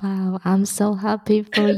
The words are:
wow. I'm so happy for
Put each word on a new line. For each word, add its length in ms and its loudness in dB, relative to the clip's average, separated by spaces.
wow. 420 -2
I'm 220 2
so 280 0
happy 480 0
for 240 2